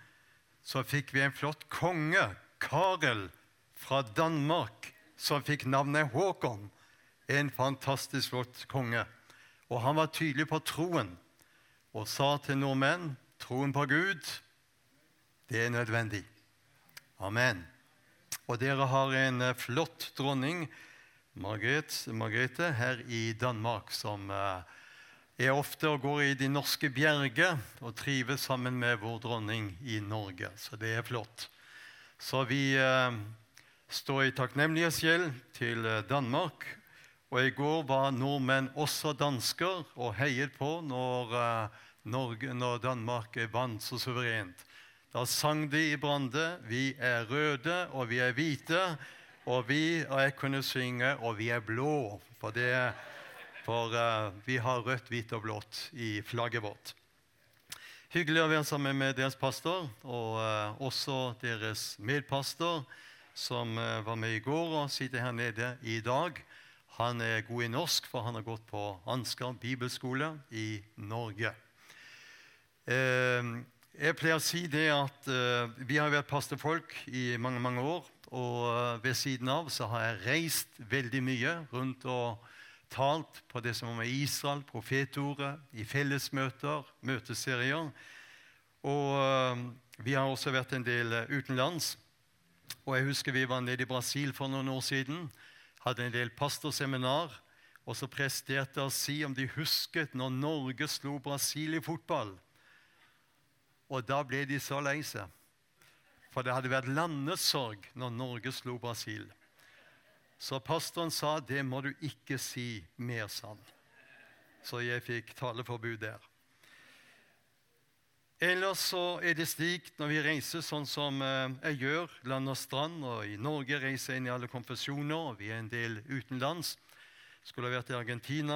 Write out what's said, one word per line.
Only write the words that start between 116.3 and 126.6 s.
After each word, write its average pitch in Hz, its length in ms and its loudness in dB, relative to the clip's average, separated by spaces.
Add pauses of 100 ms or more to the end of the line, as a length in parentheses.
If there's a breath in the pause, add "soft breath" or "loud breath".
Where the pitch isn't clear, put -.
Ellers 185 400 2 (140)
så 175 260 -2
er 170 160 2
det 156 160 -2
slik, 175 380 -2 (100)
når 151 80 -2
vi 156 160 2
reiser 156 400 0
sånn 147 240 -4
som, 143 320 -2
eh, 131 300 0 (180)
jeg 147 140 -2
gjør, 156 320 0 (100)
land 135 240 -2
og 135 80 0
strand, 151 480 -4
og 117 240 -4
i 104 80 -6
Norge 139 480 -2
reiser 135 300 -2
jeg 131 80 -2
inn 127 80 -2
i - 20 0
alle 123 160 -4
konfesjoner, 143 880 -4
og 101 80 -12
vi 104 100 -8
er 113 80 -4
en 110 80 -8
del 117 300 -4 (100)
utenlands. 135 720 -4 (640 loud breath)